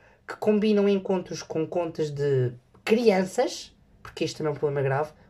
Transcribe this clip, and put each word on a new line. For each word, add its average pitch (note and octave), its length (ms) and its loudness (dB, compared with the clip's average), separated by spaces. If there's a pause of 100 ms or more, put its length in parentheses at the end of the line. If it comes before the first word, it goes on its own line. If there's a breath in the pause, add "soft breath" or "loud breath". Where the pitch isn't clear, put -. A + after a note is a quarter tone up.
(280 soft breath)
Que - 80 -12
combinam G#3 520 2
encontros F#3+ 540 -2
com D#3+ 260 -4
contas D#3+ 440 -4
de C#3 420 0 (320)
crianças, A3 920 2 (280)
porque - 200 -8
este - 140 -4
também D3+ 140 -2
é C#3+ 40 -4
um - 20 -14
problema C#3+ 240 -2
grave. C3+ 300 0 (180 soft breath)